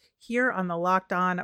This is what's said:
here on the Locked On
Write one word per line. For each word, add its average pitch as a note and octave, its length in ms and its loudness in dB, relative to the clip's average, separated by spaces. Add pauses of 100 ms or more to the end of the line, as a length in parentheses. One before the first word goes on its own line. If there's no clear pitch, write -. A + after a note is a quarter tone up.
(180)
here B3 340 0
on F#3 160 -2
the E3+ 100 -4
Locked F#3 360 0
On F3+ 300 0